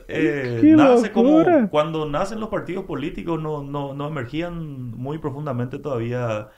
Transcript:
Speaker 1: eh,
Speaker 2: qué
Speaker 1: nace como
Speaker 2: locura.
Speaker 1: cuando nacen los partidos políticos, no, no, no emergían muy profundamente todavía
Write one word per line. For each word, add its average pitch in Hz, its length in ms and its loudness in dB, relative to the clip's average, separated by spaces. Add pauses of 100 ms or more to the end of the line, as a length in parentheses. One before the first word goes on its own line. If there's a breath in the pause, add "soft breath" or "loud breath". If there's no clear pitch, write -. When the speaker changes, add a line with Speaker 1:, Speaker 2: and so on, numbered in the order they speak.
Speaker 1:
eh, 247 520 -2
Speaker 2:
qué 311 160 8
Speaker 1:
nace 247 360 6
como 254 260 6
Speaker 2:
locura. 320 320 4
Speaker 1:
cuando 156 360 0
nacen 196 340 -4
los 214 80 -6
partidos 175 360 -6
políticos, 160 560 -6
no, 156 220 -6
no, 139 320 -8
no 143 140 -8
emergían 151 840 -8
muy 135 280 -8
profundamente 139 600 -6
todavía 120 800 -4